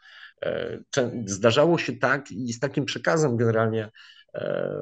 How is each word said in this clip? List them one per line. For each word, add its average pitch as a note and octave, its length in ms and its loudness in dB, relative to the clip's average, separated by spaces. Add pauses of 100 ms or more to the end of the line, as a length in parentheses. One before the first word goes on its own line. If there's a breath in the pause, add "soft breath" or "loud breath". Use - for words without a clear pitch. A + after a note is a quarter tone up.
(420 loud breath)
E, E2+ 380 -4 (100)
czę-, A#2+ 360 -2
zdarzało A#2 520 4
się - 140 -4
tak C3 400 -2
i A#2 200 -6
z A#2 80 -10
takim C#3+ 240 -2
przekazem D3 520 0
generalnie, A2 540 2 (440 loud breath)
e, G1+ 480 -4